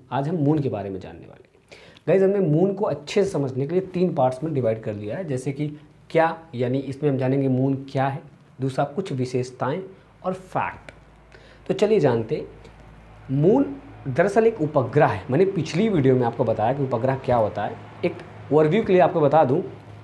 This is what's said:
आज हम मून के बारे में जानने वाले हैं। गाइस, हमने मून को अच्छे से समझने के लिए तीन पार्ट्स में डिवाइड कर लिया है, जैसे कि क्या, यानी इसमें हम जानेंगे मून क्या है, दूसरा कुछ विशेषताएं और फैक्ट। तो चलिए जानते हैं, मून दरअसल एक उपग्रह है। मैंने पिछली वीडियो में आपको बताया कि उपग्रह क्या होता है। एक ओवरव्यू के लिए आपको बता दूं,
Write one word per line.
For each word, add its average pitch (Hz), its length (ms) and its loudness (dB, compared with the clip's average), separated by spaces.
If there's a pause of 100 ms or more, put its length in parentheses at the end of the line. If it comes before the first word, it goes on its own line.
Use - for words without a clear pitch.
(120)
आज 135 160 -2
हम 170 80 -2
मून 151 240 2
के 131 100 -2
बारे 101 200 -6
में 95 100 -8
जानने 82 280 -16
वाले - 160 -20
हैं। - 360 -20 (280)
गाइस, 180 140 4
हमने 196 180 2
मून 180 340 4
को 208 120 -4
अच्छे 180 380 -2
से 180 60 0
समझने 135 380 -2
के 170 80 -4
लिए 185 60 2
तीन 175 340 -2
पार्ट्स 127 280 0
में 160 100 -4
डिवाइड 113 280 0
कर 110 120 -6
लिया 104 240 -8
है, 190 80 -8
जैसे 135 260 -4
कि 147 160 -6 (420)
क्या, 160 300 2 (160)
यानी 123 220 -2
इसमें 139 320 -4
हम 135 80 0
जानेंगे 135 300 0
मून 131 280 2 (160)
क्या 135 160 0
है, 135 140 -6 (400)
दूसरा 135 240 -2
कुछ 190 260 -6
विशेषताएं 127 720 -4 (420)
और 185 80 -2
फैक्ट। - 580 -8 (760)
तो - 60 -2
चलिए 208 260 2
जानते 123 360 0
हैं, - 120 -8 (840)
मून 185 440 4 (320)
दरअसल 196 400 2
एक 226 140 0
उपग्रह 143 460 4
है। 98 220 -4
मैंने 147 160 4
पिछली 190 440 0
वीडियो 139 260 4
में 123 80 2
आपको 123 200 0
बताया 110 300 2
कि 143 100 -2
उपग्रह 127 320 0
क्या 127 200 0
होता 104 280 0
है। - 120 -8 (300)
एक 175 80 -4 (400)
ओवरव्यू 156 300 4
के 202 100 0
लिए 180 80 6
आपको 170 200 2
बता 147 240 4
दूं, 139 160 2 (420)